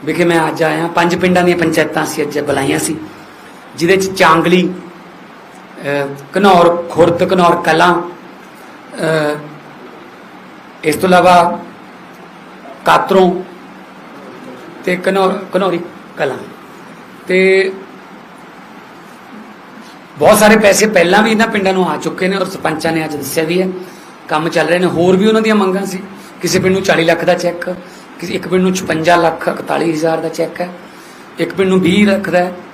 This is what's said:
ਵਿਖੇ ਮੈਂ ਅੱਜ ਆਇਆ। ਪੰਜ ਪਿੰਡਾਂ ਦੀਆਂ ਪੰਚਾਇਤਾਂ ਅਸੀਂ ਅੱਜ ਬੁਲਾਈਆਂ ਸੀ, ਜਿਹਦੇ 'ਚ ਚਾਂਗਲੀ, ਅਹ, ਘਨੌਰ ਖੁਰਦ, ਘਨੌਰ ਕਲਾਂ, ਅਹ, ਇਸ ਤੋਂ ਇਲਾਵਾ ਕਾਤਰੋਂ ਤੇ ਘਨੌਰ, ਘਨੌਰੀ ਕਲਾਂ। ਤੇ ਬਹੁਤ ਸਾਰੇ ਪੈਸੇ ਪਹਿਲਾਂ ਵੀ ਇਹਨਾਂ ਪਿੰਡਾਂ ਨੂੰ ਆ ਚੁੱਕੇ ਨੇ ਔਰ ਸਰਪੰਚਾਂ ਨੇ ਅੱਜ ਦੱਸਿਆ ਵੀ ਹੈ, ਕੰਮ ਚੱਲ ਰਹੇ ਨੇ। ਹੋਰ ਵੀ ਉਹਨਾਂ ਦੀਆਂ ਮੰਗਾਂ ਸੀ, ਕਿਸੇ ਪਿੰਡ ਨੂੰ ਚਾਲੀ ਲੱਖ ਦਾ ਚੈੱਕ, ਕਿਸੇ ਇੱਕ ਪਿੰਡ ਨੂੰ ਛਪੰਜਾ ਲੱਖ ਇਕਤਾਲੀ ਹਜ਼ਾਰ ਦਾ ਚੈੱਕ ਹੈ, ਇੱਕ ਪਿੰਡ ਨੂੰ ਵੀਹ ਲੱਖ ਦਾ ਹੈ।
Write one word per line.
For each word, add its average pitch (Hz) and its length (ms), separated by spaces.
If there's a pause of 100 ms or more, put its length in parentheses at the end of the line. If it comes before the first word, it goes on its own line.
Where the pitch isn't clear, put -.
ਵਿਖੇ 156 200
ਮੈਂ 165 220
ਅੱਜ 156 160
ਆਇਆ। 160 240
ਪੰਜ 175 280
ਪਿੰਡਾਂ 180 280
ਦੀਆਂ 175 140
ਪੰਚਾਇਤਾਂ 160 460
ਅਸੀਂ 151 200
ਅੱਜ 143 160
ਬੁਲਾਈਆਂ 139 400
ਸੀ, 156 160 (800)
ਜਿਹਦੇ 170 220
'ਚ 190 200
ਚਾਂਗਲੀ, 170 560
ਅਹ, - 1600
ਘਨੌਰ 180 520
ਖੁਰਦ, 170 440
ਘਨੌਰ 175 220
ਕਲਾਂ, 170 460
ਅਹ, - 1400 (1500)
ਇਸ 151 120
ਤੋਂ 185 140
ਇਲਾਵਾ 175 500 (1300)
ਕਾਤਰੋਂ 180 580 (1400)
ਤੇ 180 120 (120)
ਘਨੌਰ, 190 360 (120)
ਘਨੌਰੀ 180 220 (380)
ਕਲਾਂ। 135 200 (880)
ਤੇ 190 440 (2500)
ਬਹੁਤ 185 180
ਸਾਰੇ 214 200
ਪੈਸੇ 208 280
ਪਹਿਲਾਂ 190 380
ਵੀ 226 80
ਇਹਨਾਂ 220 160
ਪਿੰਡਾਂ 196 260
ਨੂੰ 185 160
ਆ 151 80
ਚੁੱਕੇ 160 300
ਨੇ 196 80
ਔਰ 190 100
ਸਰਪੰਚਾਂ 160 460
ਨੇ 160 140
ਅੱਜ 151 100
ਦੱਸਿਆ 143 280
ਵੀ 175 180
ਹੈ, 190 60 (600)
ਕੰਮ 160 220
ਚੱਲ 160 180
ਰਹੇ 175 120
ਨੇ। 180 60
ਹੋਰ 175 300
ਵੀ 196 120
ਉਹਨਾਂ 220 140
ਦੀਆਂ 220 140
ਮੰਗਾਂ 190 300
ਸੀ, 185 140 (420)
ਕਿਸੇ 180 180
ਪਿੰਡ 185 140
ਨੂੰ 190 100
ਚਾਲੀ 165 200
ਲੱਖ 165 220
ਦਾ 180 80
ਚੈੱਕ, 175 420 (440)
ਕਿਸੇ 180 140
ਇੱਕ 185 140
ਪਿੰਡ 185 160
ਨੂੰ 185 100
ਛਪੰਜਾ 165 420
ਲੱਖ 165 320
ਇਕਤਾਲੀ 151 440
ਹਜ਼ਾਰ 160 260
ਦਾ 160 120
ਚੈੱਕ 165 320
ਹੈ, 180 120 (680)
ਇੱਕ 170 140
ਪਿੰਡ 185 160
ਨੂੰ 185 100
ਵੀਹ 190 280
ਲੱਖ 185 220
ਦਾ 175 100
ਹੈ। 180 140 (200)